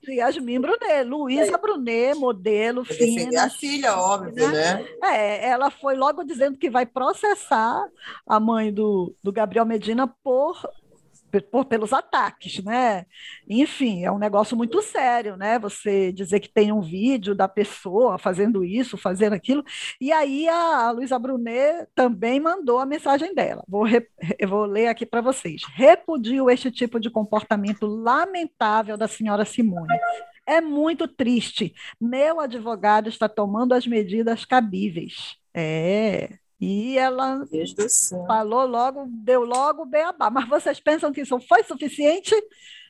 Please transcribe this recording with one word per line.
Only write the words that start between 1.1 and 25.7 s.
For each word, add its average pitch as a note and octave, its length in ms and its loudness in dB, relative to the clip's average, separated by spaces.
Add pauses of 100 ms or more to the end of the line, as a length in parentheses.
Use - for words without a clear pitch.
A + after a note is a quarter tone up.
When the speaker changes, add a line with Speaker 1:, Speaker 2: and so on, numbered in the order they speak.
Speaker 2:
É. - 20 2
Speaker 1:
Brunet, C4+ 640 0
modelo, A3+ 640 0
Speaker 3:
Vai - 140 -8
defender A#3 320 2
Speaker 1:
fina, - 160 2
Speaker 3:
a C4 40 2
filha, C#4 400 -4
Speaker 1:
chique, G3 100 2
Speaker 3:
óbvio, F#3+ 340 0 (180)
Speaker 1:
né? - 0 -
Speaker 3:
né? E3 340 0 (160)
Speaker 1:
É, A3 480 0
ela B3+ 220 2
foi C4+ 240 -2
logo C#4+ 300 0
dizendo C4+ 320 0
que E4 120 -2
vai B3 160 2
processar C4+ 1000 0 (420)
a G#3+ 120 4
mãe A3 340 0
do, G3+ 500 0
do G3 80 -2
Gabriel G#3+ 340 0
Medina A3+ 560 -2
por, C#4 380 0 (920)
por, B3+ 140 2
pelos A3 280 -2
ataques, G#3 720 -2
né? G#3+ 420 0 (440)
Enfim, A3 560 0
é - 60 2
um G#3 60 -2
negócio G#3 400 0
muito A#3 240 0
sério, A#3+ 560 0
né? G#3+ 220 0
Você G3+ 520 -2
dizer F#3 280 0
que - 100 -8
tem G#3 220 4
um G#3+ 100 0
vídeo G3 540 0
da F#3+ 140 2
pessoa G3+ 680 0
fazendo G3 460 0
isso, G3+ 340 -2
fazendo G3+ 360 0
aquilo. C4 280 0 (380)
E C4+ 120 0
aí D4+ 360 0
a, E4 400 2
a A#3+ 40 0
Luísa B3 280 -2
Brunet C4 760 -2
também A#3+ 460 2
mandou D#4 400 2
a C4+ 60 0
mensagem C#4+ 500 0
dela. A1+ 320 -2
Vou G3+ 160 0
re-, A#3 240 4 (320)
eu G3 80 -12
vou G#3 180 0
ler G#3 220 0
aqui A3+ 180 -4
pra A3+ 160 -4
vocês. A3+ 400 -4 (140)